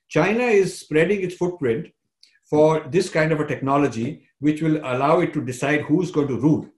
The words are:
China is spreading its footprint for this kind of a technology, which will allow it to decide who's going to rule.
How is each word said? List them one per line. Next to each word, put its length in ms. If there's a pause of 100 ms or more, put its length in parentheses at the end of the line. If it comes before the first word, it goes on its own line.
China 360 (160)
is 180
spreading 420
its 140
footprint 520 (640)
for 180 (220)
this 180 (100)
kind 140
of 80
a 60
technology, 800 (120)
which 240
will 140
allow 420
it 140
to 120
decide 360
who's 300
going 180
to 100
rule. 240 (140)